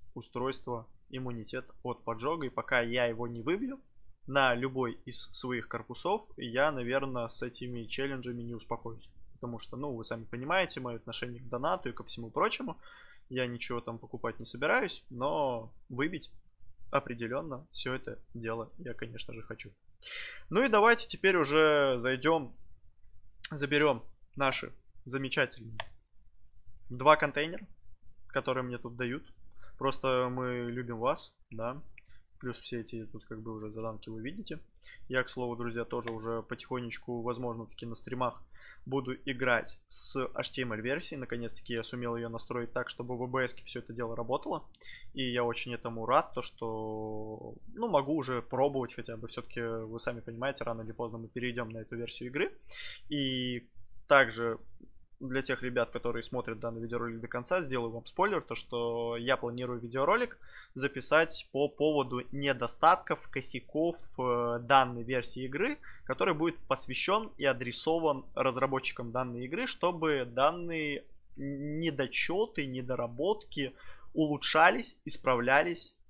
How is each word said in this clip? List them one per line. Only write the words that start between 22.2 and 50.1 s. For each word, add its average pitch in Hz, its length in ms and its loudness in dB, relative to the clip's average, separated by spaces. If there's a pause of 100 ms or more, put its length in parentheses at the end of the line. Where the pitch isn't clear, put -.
заберем 143 520 4 (320)
наши - 380 2 (320)
замечательные 127 720 -2 (1120)
два 131 260 8
контейнера, 156 520 0 (600)
которые 131 360 0
мне 123 160 -6
тут 120 180 -10
дают. 127 260 -4 (540)
Просто 127 520 2
мы 123 420 -2
любим 120 260 -4
вас, 127 380 0 (160)
да. 120 300 -4 (580)
Плюс 123 200 -6
все 120 220 -6
эти 110 240 -8
тут 104 200 -10
как 110 160 -10
бы 113 100 -8
уже 107 200 -8
заданки 110 380 -8
вы 110 120 -8
видите. 156 380 -8 (500)
Я, 127 140 4
к 127 60 -10
слову, 123 260 -4
друзья, 117 300 -2
тоже 117 240 -4
уже 113 340 -4
потихонечку, 120 800 -6
возможно, 117 440 -4
таки - 200 -12
на 117 100 -6
стримах 127 480 -4 (420)
буду 131 300 0 (100)
играть 127 600 2
с - 280 -4 (200)
H - 160 -2
T 131 100 -2
M 120 120 0
L 107 80 -2
версией. 143 380 -2
Наконец-таки 120 540 -4
я 113 100 -2
сумел 120 320 -4
ее 117 140 -4
настроить 117 440 -4
так, 127 160 -2
чтобы 123 280 -6
в 120 60 -4
O 127 40 -2
B 127 160 2
S-ке - 220 -4
все - 140 -8
это 117 120 -10
дело 113 240 -4
работало. 139 540 -2 (440)
И 127 180 -2
я 123 120 2
очень 120 300 0
этому 113 320 -6
рад, 135 280 6
то 123 100 -2
что, 110 1120 -6 (180)
ну, 233 140 -2
могу 151 280 4
уже 127 280 0
пробовать 135 500 2
хотя 117 240 -8
бы. 113 100 -8
Все-таки, - 340 -6
вы 113 380 -4
сами 120 200 -4